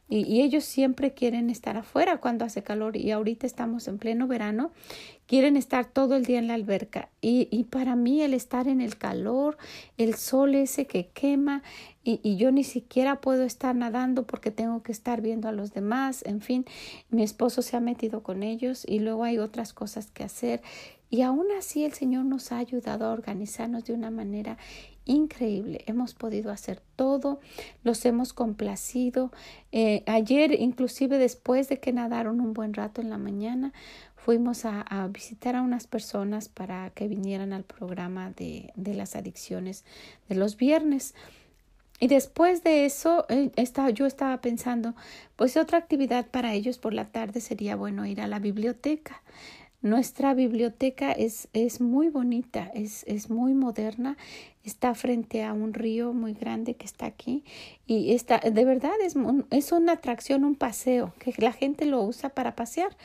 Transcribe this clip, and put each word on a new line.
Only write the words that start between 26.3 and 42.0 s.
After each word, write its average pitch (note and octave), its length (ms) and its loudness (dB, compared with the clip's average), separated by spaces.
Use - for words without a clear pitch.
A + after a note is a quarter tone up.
hacer G3 300 -10
todo, C#4 440 0
los A#3 220 2
hemos B3 260 2
complacido. B3 1000 -2
Eh, G#3+ 340 2
ayer, C4 540 4
inclusive B3+ 580 0
después B3+ 500 2
de C4 120 -2
que B3 140 -2
nadaron A#3 480 -2
un A3 120 0
buen G#3+ 220 -6
rato G#3+ 260 -6
en A3+ 80 -4
la G#3+ 80 -6
mañana, G#3+ 560 -4
fuimos A#3+ 500 2
a, G#3 160 -4
a G3 260 -4
visitar A3 480 -6
a B3+ 80 0
unas B3 240 -2
personas G#3 600 -6
para F#3 440 -10
que G3+ 160 -6
vinieran G3 460 -4
al F#3+ 100 -8
programa F#3 680 -10
de, F3+ 440 -12
de F#3+ 180 -6
las G3 220 -8
adicciones F#3 720 -10
de G3 80 -2
los G#3 220 0
viernes. D4 580 2
Y B3+ 80 4